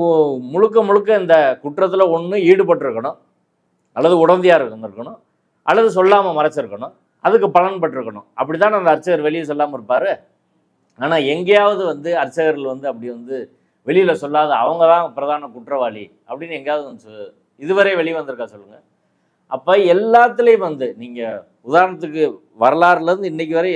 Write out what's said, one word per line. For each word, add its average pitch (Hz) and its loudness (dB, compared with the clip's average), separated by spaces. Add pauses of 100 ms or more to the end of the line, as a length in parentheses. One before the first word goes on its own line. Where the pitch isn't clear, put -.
ஒ-, 156 2 (160)
முழுக்க 214 2
முழுக்க 202 2
இந்த 165 4 (260)
குற்றத்துல 185 0 (100)
ஒண்ணு 175 -4 (140)
ஈடுபட்டிருக்கணும், 147 0 (760)
அல்லது 160 4
உடந்தையா 180 6
இருந்திருக்கணும், 113 -8 (460)
அல்லது 214 2 (100)
சொல்லாம 190 2
மறைச்சிருக்கணும், 139 -4 (300)
அதுக்கு 196 0
பலன் 185 0
பட்டிருக்கணும். 117 -8 (120)
அப்படித்தானே 165 0
அந்த 175 2
அர்ச்சகர் 160 -2
வெளியே 160 -4
சொல்லாம 147 -4
இருப்பாரு? 123 -2 (880)
ஆனா 151 -2 (160)
எங்கேயாவது 196 2 (100)
வந்து 143 -8 (100)
அர்ச்சகர்கள் 143 -2
வந்து 135 -10
அப்படி 117 -10
வந்து 120 -12 (500)
வெளியில 175 2 (100)
சொல்லாத, 151 -2 (120)
அவங்க 165 0
தான் 170 2 (100)
பிரதான 143 -6
குற்றவாளி 117 -6 (240)
அப்படின்னு 156 -12
எங்கேயாவது 147 -6
வந்து 107 -20
சொ-, 107 -18 (320)
இதுவரை 196 2
வெளியே 165 -4
வந்திருக்கா 127 -10
சொல்லுங்க? 104 -20 (800)
அப்ப 180 0 (180)
எல்லாத்துலயும் 226 2
வந்து 135 -6 (160)
நீங்க 120 -12 (480)
உதாரணத்துக்கு 160 0 (380)
வரலாறுல 165 2
இருந்து 190 -4
இன்னைக்கு 160 -6
வரை 180 -2